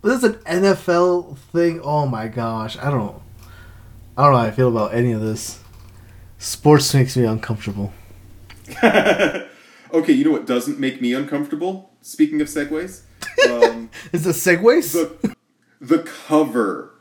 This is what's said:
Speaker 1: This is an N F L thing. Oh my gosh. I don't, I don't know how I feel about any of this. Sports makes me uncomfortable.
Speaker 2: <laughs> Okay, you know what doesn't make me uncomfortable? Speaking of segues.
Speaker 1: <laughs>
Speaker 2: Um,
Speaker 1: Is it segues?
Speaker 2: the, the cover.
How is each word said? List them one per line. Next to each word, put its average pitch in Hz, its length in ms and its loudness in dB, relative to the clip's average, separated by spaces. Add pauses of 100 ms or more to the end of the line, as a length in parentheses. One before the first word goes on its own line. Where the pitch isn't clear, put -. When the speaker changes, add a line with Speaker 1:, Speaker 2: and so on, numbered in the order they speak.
Speaker 1:
This 247 160 2
is 247 80 0
an 214 200 0
N 180 200 0
F 190 240 2
L 175 480 0 (160)
thing. 165 280 0
Oh 147 260 0
my 113 200 -4
gosh. 113 500 -6
I 139 140 -4
don't, 110 240 -4 (1000)
I 131 60 2
don't 143 100 6
know 123 60 4
how 117 80 0
I 107 40 -4
feel 127 180 2
about 107 240 -2
any 120 200 0
of 107 80 -4
this. 110 380 -6 (800)
Sports - 540 4
makes 131 220 2
me 123 100 2
uncomfortable. 104 680 -6 (880)
Speaker 2:
<laughs> - 0 - (1120)
Okay, 160 180 2
you 139 140 2
know 156 60 4
what - 140 -2
doesn't 127 340 -2
make 131 220 -4
me 123 120 0
uncomfortable? 151 760 -6 (100)
Speaking 151 400 -2
of 147 60 -4
segues. 156 600 -8
Speaker 1:
<laughs> - 40 -20 (380)
Speaker 2:
Um, 233 400 0 (220)
Speaker 1:
Is 165 160 -2
it 170 80 0
segues? 214 580 4
Speaker 2:
the, - 420 -4 (440)
the 160 200 2
cover. 123 1000 -2